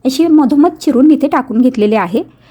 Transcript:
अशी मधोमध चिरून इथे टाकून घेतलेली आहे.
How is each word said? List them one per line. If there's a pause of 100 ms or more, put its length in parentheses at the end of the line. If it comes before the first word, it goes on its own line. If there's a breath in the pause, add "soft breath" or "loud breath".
अशी
मधोमध
चिरून
इथे
टाकून
घेतलेली
आहे.